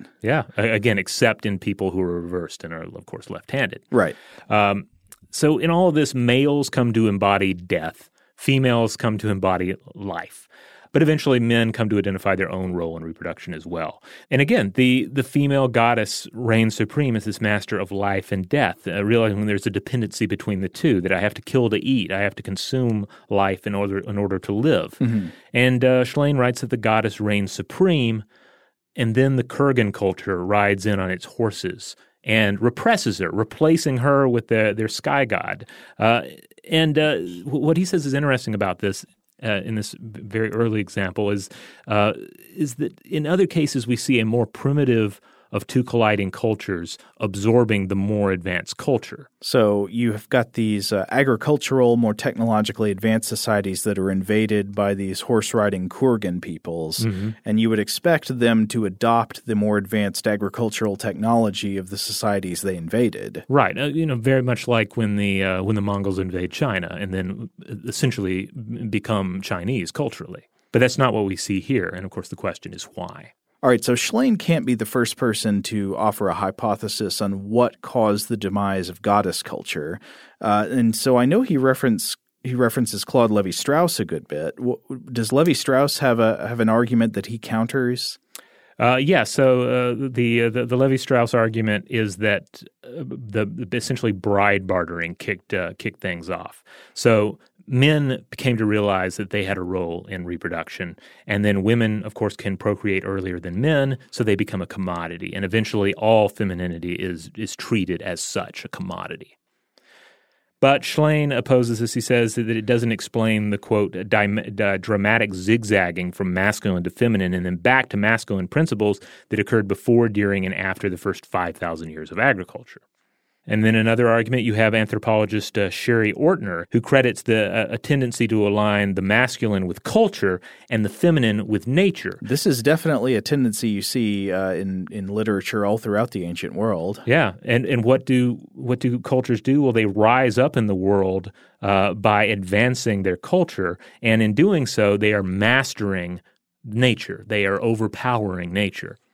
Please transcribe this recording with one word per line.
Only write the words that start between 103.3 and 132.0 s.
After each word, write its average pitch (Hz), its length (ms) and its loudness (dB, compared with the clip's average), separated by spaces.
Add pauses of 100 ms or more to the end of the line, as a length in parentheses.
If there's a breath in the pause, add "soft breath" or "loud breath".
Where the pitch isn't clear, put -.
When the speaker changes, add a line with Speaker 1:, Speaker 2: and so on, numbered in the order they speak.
Speaker 1:
than 87 220 -8
men, 135 380 0 (120)
so - 140 -2
they 104 100 4
become 98 280 -4
a 85 40 -8
commodity, 87 680 -8
and 98 100 -6
eventually 101 500 0
all 107 340 4
femininity 90 640 -4
is, 87 420 -8
is - 180 -8
treated 90 480 -2
as 87 180 -8
such, - 440 -8
a - 40 -14
commodity. 90 680 -12 (1200 soft breath)
But 135 240 4
Schlein 151 520 0
opposes 123 440 2
this. 113 160 -4
He 120 80 -2
says 117 320 2
that 113 160 -2
it 110 160 -2
doesn't 117 260 2
explain 110 560 0
the, 101 80 -2
quote, 104 360 0 (180)
dim-, 104 500 2
uh, 101 180 2
dramatic 104 540 2
zigzagging 92 800 0
from 92 220 -2
masculine 92 500 0
to 87 60 -4
feminine 101 420 2
and 90 140 -2
then 90 100 -4
back 127 340 2
to - 60 -4
masculine 104 520 0
principles 107 520 0 (300 loud breath)
that 107 80 -2
occurred 104 300 0
before, 117 400 2
during, 98 360 0
and 92 100 -4
after 95 360 -4
the 87 80 -8
first - 260 -6
five 87 320 -4
thousand 82 340 -8
years 78 200 -14
of 82 80 -8
agriculture. 120 640 -2 (640)
And 107 180 0
then 110 100 6
another 113 320 4
argument, 117 360 2
you 113 120 0
have 110 200 2
anthropologist, 107 800 0
uh, 98 140 0
Sherry 110 420 2
Ortner, 107 600 0
who 117 80 4
credits 123 420 2
the, 110 280 2
uh, 104 200 0
a 113 80 -4
tendency 123 500 0
to 107 180 2
align 104 480 2
the 92 80 -2
masculine 104 640 2
with - 160 -8
culture 101 600 0 (260 loud breath)
and 110 160 0
the 104 60 -2
feminine 113 580 2
with 104 180 -2
nature. 175 540 0